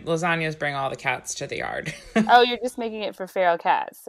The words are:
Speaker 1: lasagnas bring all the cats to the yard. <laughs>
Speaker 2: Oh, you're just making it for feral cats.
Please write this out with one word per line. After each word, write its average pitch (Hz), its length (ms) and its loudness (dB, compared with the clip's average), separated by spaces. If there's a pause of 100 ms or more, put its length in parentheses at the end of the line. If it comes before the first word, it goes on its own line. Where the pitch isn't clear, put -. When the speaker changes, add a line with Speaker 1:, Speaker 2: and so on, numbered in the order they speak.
Speaker 1:
lasagnas 165 540 -2
bring 143 160 -4
all 135 160 -2
the 131 60 -6
cats 135 400 -4
to 143 100 -8
the 120 120 -8
yard. - 340 -6 (220)
<laughs> 220 140 2
Speaker 2:
Oh, 240 140 10
you're 240 160 2
just 254 200 -6
making 220 240 -6
it 208 140 -6
for 190 100 -8
feral 175 320 2
cats. - 500 0